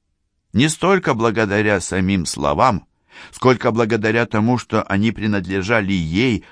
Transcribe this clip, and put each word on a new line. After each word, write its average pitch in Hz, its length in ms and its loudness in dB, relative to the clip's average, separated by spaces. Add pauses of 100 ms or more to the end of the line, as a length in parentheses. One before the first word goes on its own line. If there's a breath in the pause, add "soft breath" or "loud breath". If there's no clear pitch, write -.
(540)
Не 139 160 4
столько 180 440 0
благодаря 107 680 0
самим 95 440 -2
словам, 80 640 0 (440 loud breath)
сколько 123 400 2
благодаря 110 540 0
тому, 113 320 0
что - 260 -2
они 101 280 0
принадлежали 98 800 -2
ей, 92 600 0